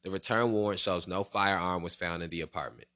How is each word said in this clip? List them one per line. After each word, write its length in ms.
The 80
return 400
warrant 280
shows 280
no 160
firearm 580
was 140
found 260
in 80
the 120
apartment. 540